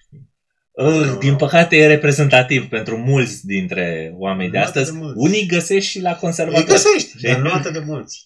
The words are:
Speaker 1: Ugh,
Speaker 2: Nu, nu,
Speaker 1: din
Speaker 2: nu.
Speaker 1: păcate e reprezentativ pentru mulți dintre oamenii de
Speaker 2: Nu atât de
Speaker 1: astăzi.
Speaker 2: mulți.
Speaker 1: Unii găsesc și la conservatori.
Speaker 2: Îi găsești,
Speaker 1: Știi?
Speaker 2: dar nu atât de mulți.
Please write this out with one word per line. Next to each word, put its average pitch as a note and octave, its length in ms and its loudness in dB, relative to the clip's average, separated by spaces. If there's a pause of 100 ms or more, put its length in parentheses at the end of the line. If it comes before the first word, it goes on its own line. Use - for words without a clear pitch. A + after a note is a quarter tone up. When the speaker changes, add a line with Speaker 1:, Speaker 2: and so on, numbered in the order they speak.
(720)
Speaker 1:
Ugh, C3+ 180 0
Speaker 2:
Nu, D#3 160 2
nu, C3 120 -2
Speaker 1:
din C#3 140 0
Speaker 2:
nu. C#3 40 2
Speaker 1:
păcate E3+ 420 2
e D3+ 100 8
reprezentativ C#3 840 2
pentru A2 280 -6
mulți A#2+ 480 -2
dintre F2 720 -4
oamenii F#2+ 340 -4
de F#2+ 60 -2
Speaker 2:
Nu G2 60 2
atât - 100 -4
de D3 60 -2
Speaker 1:
astăzi. D#3+ 220 -4
Speaker 2:
mulți. C#3 160 -10
Speaker 1:
Unii G3 300 0
găsesc F3 380 0
și - 160 -8
la F3 140 -2
conservatori. E3 480 -2
Speaker 2:
Îi - 80 -4
găsești, - 460 2
Speaker 1:
Știi? - 140 -6
Speaker 2:
dar B2+ 80 0
nu D3+ 120 -2
atât F3+ 220 -4
de D#3 120 -8
mulți. - 400 -12